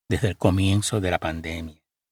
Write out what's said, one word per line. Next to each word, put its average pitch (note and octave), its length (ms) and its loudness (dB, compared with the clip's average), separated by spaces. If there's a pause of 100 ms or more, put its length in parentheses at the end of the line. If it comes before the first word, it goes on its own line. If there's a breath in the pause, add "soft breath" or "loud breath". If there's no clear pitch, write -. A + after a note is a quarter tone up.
desde F2 200 0
el F2 80 -6
comienzo G2 600 2
de F2+ 120 -2
la E2+ 80 0
pandemia. E2 600 -8 (320)